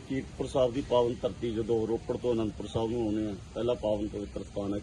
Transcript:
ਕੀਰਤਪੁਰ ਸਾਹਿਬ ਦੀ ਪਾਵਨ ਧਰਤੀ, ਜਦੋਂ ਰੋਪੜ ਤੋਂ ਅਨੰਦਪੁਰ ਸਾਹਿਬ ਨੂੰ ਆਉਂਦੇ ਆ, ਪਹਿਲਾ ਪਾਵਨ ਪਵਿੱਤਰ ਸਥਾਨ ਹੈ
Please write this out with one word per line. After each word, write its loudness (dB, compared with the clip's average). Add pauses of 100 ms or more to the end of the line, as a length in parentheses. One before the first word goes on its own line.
ਕੀਰਤਪੁਰ -4
ਸਾਹਿਬ 4
ਦੀ 0
ਪਾਵਨ 4
ਧਰਤੀ, -2
ਜਦੋਂ 2
ਰੋਪੜ -2
ਤੋਂ 2
ਅਨੰਦਪੁਰ 0
ਸਾਹਿਬ 0
ਨੂੰ 0
ਆਉਂਦੇ 2
ਆ, -4 (200)
ਪਹਿਲਾ 0
ਪਾਵਨ 0
ਪਵਿੱਤਰ -6
ਸਥਾਨ -4
ਹੈ -2